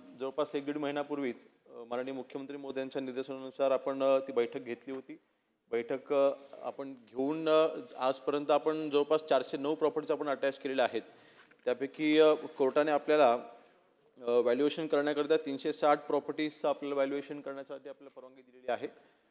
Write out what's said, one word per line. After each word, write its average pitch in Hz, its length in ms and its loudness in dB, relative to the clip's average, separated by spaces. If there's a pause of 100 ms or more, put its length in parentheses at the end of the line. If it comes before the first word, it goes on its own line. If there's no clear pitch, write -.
(200)
जवळपास 135 360 -4
एक 139 100 -4
दीड 147 120 -4
महिन्यापूर्वीच, 143 720 -4 (220)
अ, 123 180 -16
माननीय 127 260 -6
मुख्यमंत्री 135 440 -10
महोदयांच्या 135 440 -6
निर्देशनानुसार 131 680 -2
आपण, 135 320 -2
अ, 135 160 4
ती 135 120 -10
बैठक 120 280 0
घेतली 123 340 -10
होती. 131 240 -14 (540)
बैठक, 127 420 -2
अ, 139 160 6 (320)
आपण 135 320 -10
घेऊन, 131 560 -4
अ, 156 180 6 (300)
आजपर्यंत 139 540 0
आपण 156 380 2
जवळपास 147 340 2
चारशे 135 340 0
नऊ 143 180 -2
प्रॉपर्टीज 151 360 -2
आपण 147 180 -2
अटॅच 135 300 -2
केलेल्या 131 260 0
आहेत. 113 160 -2 (640)
त्यापैकी, 139 540 2
अ, 156 140 10
कोर्टाने 147 580 0
आपल्याला, 143 460 6 (880)
अ, 120 40 -4
व्हॅल्युएशन 123 580 2
करण्याकरिता 147 500 2
तीनशे 143 360 -4
साठ 151 340 2
प्रॉपर्टीजचं 147 600 -4
आपल्याला 143 280 -2
व्हॅल्युएशन 139 460 -4
करण्यासाठी 135 480 -12
आपल्याला 135 300 -20
परवानगी 131 220 -20
दिलेली 127 300 -10
आहे 117 160 -4 (440)